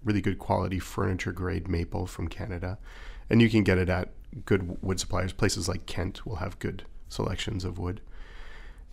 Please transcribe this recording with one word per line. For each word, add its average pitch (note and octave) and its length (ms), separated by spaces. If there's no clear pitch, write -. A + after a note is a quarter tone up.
really G#2 160
good F#2+ 180
quality F#2+ 400
furniture-grade F#2 880
maple F2+ 400
from F2+ 220
Canada. F2+ 480
And A2+ 120
you A2+ 80
can A2 140
get F#2 140
it F2+ 120
at F2+ 240
good G2 160
w-, F2 200
wood F#2+ 180
suppliers. F#2+ 340
Places F#2+ 340
like F2+ 200
Kent - 380
will G#2+ 120
have F#2+ 220
good F#2 260
selections - 560
of F2+ 120
wood. F#2 220